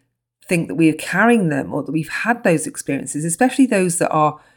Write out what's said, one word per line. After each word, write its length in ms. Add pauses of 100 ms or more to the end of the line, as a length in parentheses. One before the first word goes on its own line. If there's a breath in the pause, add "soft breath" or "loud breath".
(480)
think 180
that 80
we 140
are 60
carrying 540
them 240
or 120
that 80
we've 160
had 340
those 240
experiences, 580
especially 400
those 340
that 120
are 300 (160 loud breath)